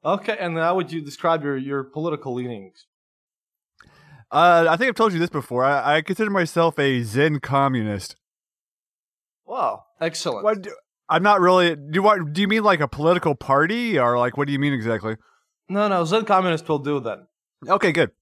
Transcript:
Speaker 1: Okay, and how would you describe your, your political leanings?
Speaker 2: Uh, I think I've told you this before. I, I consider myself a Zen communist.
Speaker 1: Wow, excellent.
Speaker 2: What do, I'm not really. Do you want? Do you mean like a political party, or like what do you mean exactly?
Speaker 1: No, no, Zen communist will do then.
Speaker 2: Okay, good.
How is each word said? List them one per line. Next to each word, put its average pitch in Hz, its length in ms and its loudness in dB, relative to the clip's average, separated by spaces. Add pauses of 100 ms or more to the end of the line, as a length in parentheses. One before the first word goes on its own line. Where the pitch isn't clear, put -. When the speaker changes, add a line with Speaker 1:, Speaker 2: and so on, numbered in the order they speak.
Speaker 1:
Okay, 202 360 -2
and 170 160 -4
how 170 180 0
would 180 160 -2
you 160 100 -8
describe 151 440 -4
your, 143 120 -4
your 139 280 -6
political 147 500 -8
leanings? 117 520 -12 (1500)
Speaker 2:
Uh, 170 360 6
I 165 80 2
think 254 120 0
I've 208 80 -4
told 220 160 2
you 165 80 -2
this 170 100 0
before. 127 340 -2
I, 139 340 2
I 160 40 -2
consider 202 280 -4
myself 165 460 0
a 135 280 0
Zen 139 340 0
communist. 127 760 -2 (1300)
Speaker 1:
Wow, 135 380 -4 (160)
excellent. 160 420 -6
Speaker 2:
What 208 200 0
do, 202 120 -14 (360)
I'm 165 120 4
not 208 180 4
really. 180 340 6
Do 147 200 -12
you 190 80 2
want? 180 320 2
Do 190 80 0
you 196 60 0
mean 220 160 0
like 185 160 4
a 143 60 2
political 160 480 0
party, 185 640 0
or 120 200 2
like 123 180 0
what 143 100 -2
do 143 60 -4
you 139 60 -2
mean 143 160 0
exactly? 110 420 -4 (500)
Speaker 1:
No, 202 220 -2
no, 180 160 0
Zen 214 220 -2
communist 185 420 0
will 147 120 0
do 143 200 -4
then. 110 260 -10 (400)
Speaker 2:
Okay, 190 260 2
good. 143 180 0 (100)